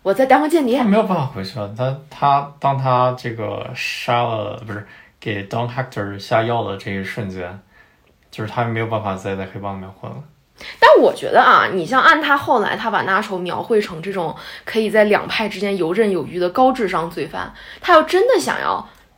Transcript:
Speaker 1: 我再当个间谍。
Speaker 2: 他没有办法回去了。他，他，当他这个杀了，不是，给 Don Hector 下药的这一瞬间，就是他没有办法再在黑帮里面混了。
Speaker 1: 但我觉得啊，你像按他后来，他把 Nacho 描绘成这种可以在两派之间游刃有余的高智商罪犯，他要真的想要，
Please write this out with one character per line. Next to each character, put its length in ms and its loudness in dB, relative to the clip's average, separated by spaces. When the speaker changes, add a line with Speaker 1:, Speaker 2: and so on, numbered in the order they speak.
Speaker 1:
我 80 2
再 140 4
当 120 6
个 80 2
间 160 2
谍。 140 2
Speaker 2:
他 60 2
没 120 4
有 60 6
办 160 0
法 80 0
回 180 -8
去 140 -10
了。 180 -8
他， 240 -4
他， 480 0
当 180 0
他 400 2
这 140 -10
个 420 -8
杀 480 -2
了， 420 -4
不 80 -12
是， 140 -10
给 280 -6
Don 200 -4
Hector 520 -8
下 240 0
药 200 -2
的 140 -6
这 140 -10
一 120 -6
瞬 240 -8
间， 320 -10
就 160 -8
是 60 -10
他 140 -2
没 140 -4
有 60 -2
办 180 -4
法 120 -4
再 200 -6
在 160 -8
黑 80 -14
帮 160 -8
里 40 -12
面 100 -14
混 220 -16
了。 60 -14
Speaker 1:
但 220 8
我 100 6
觉 200 -6
得 100 6
啊， 320 6
你 100 -2
像 160 2
按 220 6
他 160 2
后 220 2
来， 160 -2
他 160 -4
把 120 0
Nacho 360 -2
描 240 -6
绘 180 2
成 180 -10
这 140 -8
种 220 -6
可 160 -2
以 120 0
在 140 6
两 220 2
派 220 -4
之 100 -10
间 160 -2
游 160 0
刃 200 2
有 160 -2
余 100 -8
的 140 0
高 200 4
智 160 -2
商 220 -2
罪 160 -6
犯， 260 -10
他 100 0
要 120 8
真 240 2
的 120 4
想 220 -2
要， 260 -4